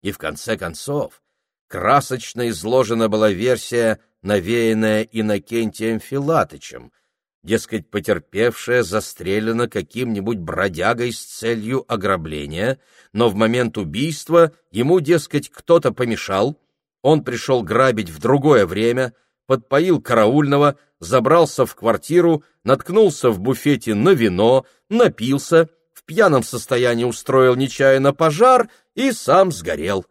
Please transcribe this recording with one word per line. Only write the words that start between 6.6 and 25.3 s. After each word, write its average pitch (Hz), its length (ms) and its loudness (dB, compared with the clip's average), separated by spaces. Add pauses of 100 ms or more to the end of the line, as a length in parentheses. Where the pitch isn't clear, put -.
Дескать, 107 480 -4
потерпевшая 113 960 -2
застрелена 107 840 -4
каким-нибудь 107 680 -6
бродягой 92 760 -4
с - 120 -14
целью 113 680 -6
ограбления, 90 840 -4 (340)
но 117 160 2
в 98 60 0
момент 113 440 0
убийства 151 760 0 (180)
ему, 156 300 0
дескать, 147 480 -2
кто-то - 420 0
помешал, 113 680 -2 (460)
он 147 220 2
пришёл 120 400 -2
грабить 110 460 0
в 78 100 -18
другое 135 440 4
время, 117 480 -2 (340)
подпоил 139 540 0
караульного, 139 760 2 (240)
забрался 131 680 2
в - 80 -14
квартиру, 156 680 0 (200)
наткнулся 139 680 2
в 95 100 -4
буфете 120 540 -2
на 120 160 2
вино, 117 540 2 (240)
напился, 160 800 0 (240)